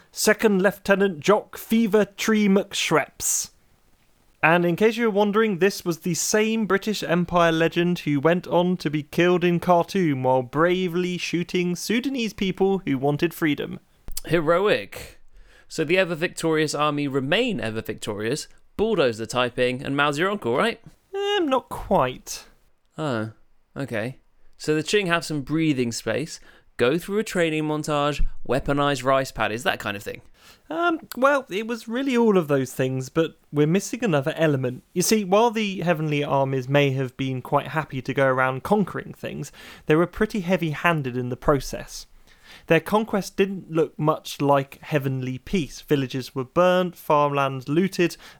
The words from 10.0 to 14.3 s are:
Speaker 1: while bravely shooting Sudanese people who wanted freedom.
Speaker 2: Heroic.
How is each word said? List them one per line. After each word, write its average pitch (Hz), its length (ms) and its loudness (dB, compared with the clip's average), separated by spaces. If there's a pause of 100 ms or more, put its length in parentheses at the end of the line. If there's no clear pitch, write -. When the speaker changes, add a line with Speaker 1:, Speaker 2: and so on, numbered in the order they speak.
Speaker 1:
while 127 180 4
bravely 180 760 0
shooting 175 580 -2
Sudanese 240 580 -2
people 190 520 0
who 139 120 -2
wanted 147 360 -2
freedom. - 460 -4 (460)
Speaker 2:
Heroic. 170 960 0 (480)